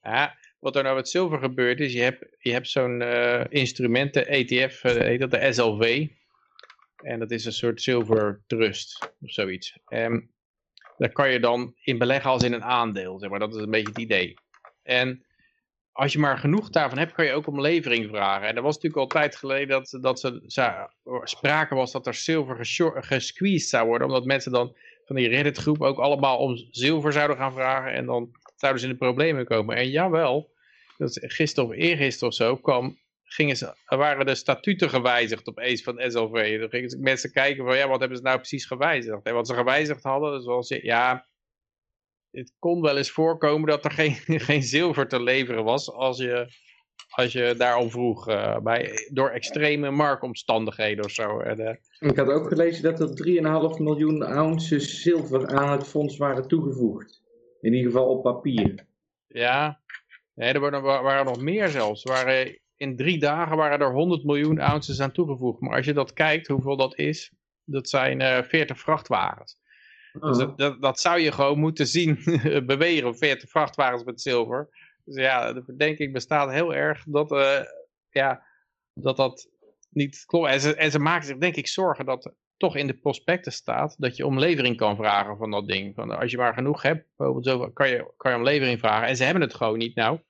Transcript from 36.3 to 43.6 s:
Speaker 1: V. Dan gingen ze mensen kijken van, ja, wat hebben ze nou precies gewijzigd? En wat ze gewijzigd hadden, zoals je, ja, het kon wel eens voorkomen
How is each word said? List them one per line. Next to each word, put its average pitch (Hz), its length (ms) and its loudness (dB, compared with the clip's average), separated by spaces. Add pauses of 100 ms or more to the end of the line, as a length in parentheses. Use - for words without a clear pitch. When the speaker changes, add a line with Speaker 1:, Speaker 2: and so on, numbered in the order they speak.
Speaker 1:
V. 110 280 0
Dan 113 80 -6
gingen 123 220 -6
ze 131 80 -12
mensen 135 340 0
kijken 135 320 0
van, 131 120 2
ja, 139 120 2
wat 131 120 0
hebben 127 180 -4
ze 120 60 -12
nou 131 120 4
precies 127 300 -8
gewijzigd? 127 560 -2
En 113 120 -4
wat 117 120 0
ze 123 80 -4
gewijzigd 131 480 2
hadden, 139 400 -2
zoals 123 260 -2
je, 127 160 -6
ja, 123 420 2 (1040)
het 127 280 -16
kon 175 220 0
wel 147 160 2
eens 139 140 -2
voorkomen 156 580 2